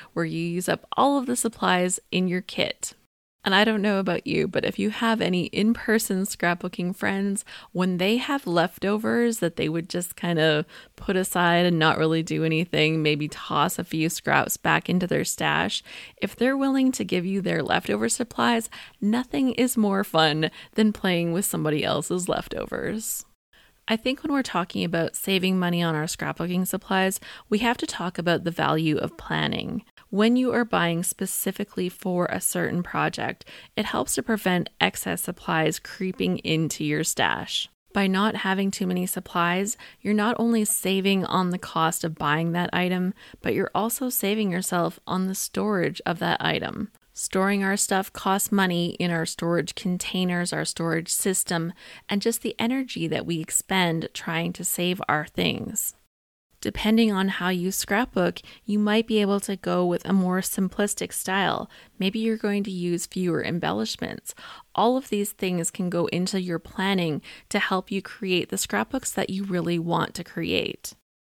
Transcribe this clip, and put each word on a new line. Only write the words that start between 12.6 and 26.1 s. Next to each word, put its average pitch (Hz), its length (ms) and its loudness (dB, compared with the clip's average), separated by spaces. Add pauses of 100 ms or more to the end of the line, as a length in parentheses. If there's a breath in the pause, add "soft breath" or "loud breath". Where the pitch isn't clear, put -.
maybe 151 260 2
toss - 500 0
a 175 60 -2
few 160 260 0
scraps - 480 0
back 160 320 0
into 180 160 2
their 151 180 0
stash, 156 580 0 (360 loud breath)
if 202 180 -6
they're 262 200 2
willing 269 360 2
to 233 100 -2
give 180 220 0
you 190 160 0
their 170 220 0
leftover 214 480 0
supplies, 233 580 0 (320 loud breath)
nothing 247 520 0
is 247 220 2
more 202 300 2
fun 156 460 2 (240 loud breath)
than 214 180 4
playing 170 400 2
with 185 140 0
somebody 156 360 0
else's 175 460 -2
leftovers. - 960 -4 (640 soft breath)
I 226 80 2
think 262 260 -2
when 294 100 -2
we're 277 100 2
talking 180 420 -2
about 165 320 0
saving 185 420 2
money 175 240 2
on 165 120 2
our 151 100 0
scrapbooking 170 600 -2